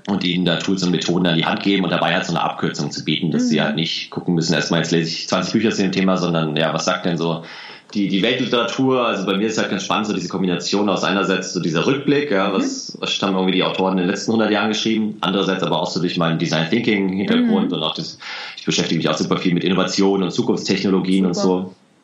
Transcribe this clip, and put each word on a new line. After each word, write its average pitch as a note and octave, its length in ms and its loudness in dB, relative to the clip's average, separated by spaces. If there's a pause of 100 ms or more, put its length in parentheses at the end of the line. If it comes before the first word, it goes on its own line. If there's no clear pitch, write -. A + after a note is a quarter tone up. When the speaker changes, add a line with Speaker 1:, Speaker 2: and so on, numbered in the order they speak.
Speaker 1:
Und F#2 160 0
ihnen F2 180 2
da E2+ 140 2
Tools F#2 260 -2
und F2+ 80 2
Methoden F2 360 2
an E2+ 100 2
die D#2+ 80 2
Hand - 180 -2
geben G2 220 2
und F2 60 -2
dabei E2 220 2
halt F#2 120 0
so E2+ 80 -4
eine D#2+ 100 -2
Abkürzung D#2 480 -4
zu C2+ 140 -8
bieten, D#2 260 -2
dass - 120 0
Speaker 2:
Mhm. B3+ 40 0
Speaker 1:
sie D#2 140 2
halt D2+ 160 0
nicht - 340 -4
gucken F2 240 -2
müssen, E2 180 2
erstmal D#2+ 280 2
jetzt D#2+ 100 -4
lese E2 180 2
ich - 200 -8
zwanzig F#2 240 0
Bücher A2 180 2
zu G#2 100 0
dem F#2 120 0
Thema, F#2+ 240 2
sondern, E2 400 0
ja, D#2 160 0
was D#2+ 100 -4
sagt - 220 -2
denn F2 120 0
so E2 280 -2 (480)
die, G2+ 160 0
die F#2+ 120 0
Weltliteratur? B2 840 0
Also G2 180 -2
bei F#2+ 120 0
mir G#2+ 100 0
ist A2 100 -2
halt G#2 120 0
ganz F#2+ 160 -4
spannend, G#2+ 220 0
so G#2 60 0
diese E2+ 140 -4
Kombination F#2+ 640 0
aus F2 160 0
einerseits F#2 480 0
so F2+ 80 -2
dieser E2 260 0
Rückblick, C#3 440 2
ja, G2 180 2
Speaker 2:
Mhm. F#2+ 60 -2
Speaker 1:
was, - 440 -4
was - 220 -2
haben G2 140 0
irgendwie F#2 180 2
die F2+ 100 2
Autoren F#2 300 0
in F#2+ 60 2
den F2 100 2
letzten G2+ 240 -2
hundert G#2+ 180 4
Jahren G#2 160 2
geschrieben, G#2+ 540 0
andererseits F#2 420 0
aber E2 180 0
auch D#2 80 -2
so F2 120 -4
durch F2 160 0
meinen E2 200 2
Design D#2+ 320 0
Thinking G#2+ 440 2
Hintergrund F#3+ 560 2
Speaker 2:
Mhm. - 80 -2
Speaker 1:
und D#3 60 -4
auch - 120 -2
das, - 220 -8 (400)
ich - 80 -16
beschäftige E2 320 0
mich D#2 100 0
auch D#2 100 0
super E2+ 200 0
viel F2 160 0
mit E2 100 2
Innovation F#2+ 580 2
und E2+ 100 0
Zukunftstechnologien F#2+ 920 2
und F2 100 2
Speaker 2:
Super. G2 120 2
Speaker 1:
so. F#2 280 0 (280)